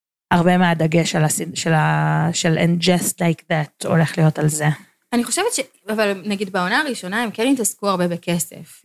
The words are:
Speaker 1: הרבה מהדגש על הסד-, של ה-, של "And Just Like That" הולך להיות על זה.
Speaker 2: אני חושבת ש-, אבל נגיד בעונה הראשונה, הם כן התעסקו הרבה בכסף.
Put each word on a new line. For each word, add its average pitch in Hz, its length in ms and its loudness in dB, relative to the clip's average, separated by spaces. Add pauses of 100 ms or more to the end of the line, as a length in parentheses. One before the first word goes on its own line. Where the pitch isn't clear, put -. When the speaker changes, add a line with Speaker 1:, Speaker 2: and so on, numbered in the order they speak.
(300)
Speaker 1:
הרבה 180 280 4
מהדגש 165 580 2
על 156 80 2
הסד-, 165 320 -4
של - 180 -2
ה-, 156 580 0
של 165 260 0
"And 170 260 2
Just 175 300 0
Like 170 360 -2
That" 156 380 -6
הולך 165 300 0
להיות 156 200 2
על 156 100 2
זה. 151 200 -2 (440)
Speaker 2:
אני 240 120 0
חושבת 392 300 -2
ש-, - 60 -2 (300)
אבל 208 340 0
נגיד 202 280 -4
בעונה 196 280 0
הראשונה, 226 420 -4
הם 220 80 -4
כן 220 220 -2
התעסקו 214 360 -2
הרבה 180 200 2
בכסף. 170 760 -6